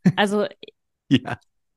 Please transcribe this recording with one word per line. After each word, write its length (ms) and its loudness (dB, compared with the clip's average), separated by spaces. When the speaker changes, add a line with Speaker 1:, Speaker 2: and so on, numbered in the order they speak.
Speaker 1:
also 360 -2
Speaker 2:
<laughs> 580 -20
Ja. 280 0